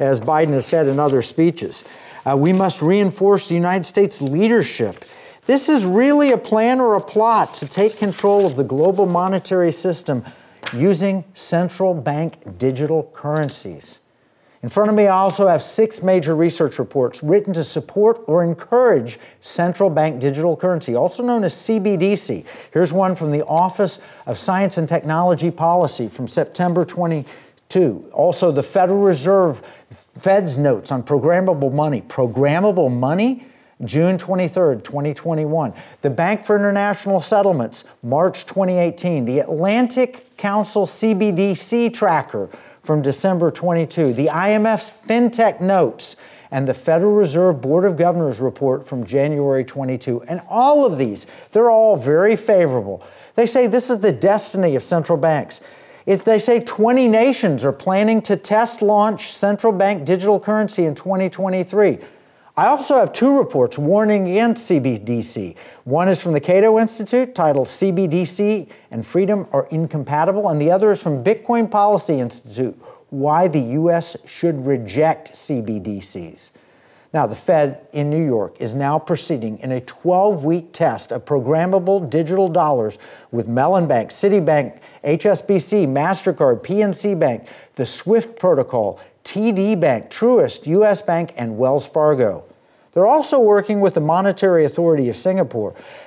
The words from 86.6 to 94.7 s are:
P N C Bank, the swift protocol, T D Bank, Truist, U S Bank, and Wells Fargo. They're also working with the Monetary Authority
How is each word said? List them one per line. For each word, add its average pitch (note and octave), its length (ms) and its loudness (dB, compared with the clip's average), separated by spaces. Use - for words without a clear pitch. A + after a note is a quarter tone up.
P G3+ 200 -2
N G3+ 100 0
C G3+ 220 -4
Bank, C#3 340 -2
the B2+ 120 -4
swift A3+ 520 -2
protocol, B2+ 640 0
T G#3+ 300 -2
D G3 220 0
Bank, D3 360 0
Truist, A3 560 0
U F3+ 180 2
S G#3 180 0
Bank, E3+ 340 -2
and A2+ 200 -6
Wells C3 300 0
Fargo. C3 560 0
They're F3+ 140 4
also D4 320 2
working G#3 420 4
with G3 140 2
the E3+ 60 0
Monetary F3+ 640 2
Authority D3 440 0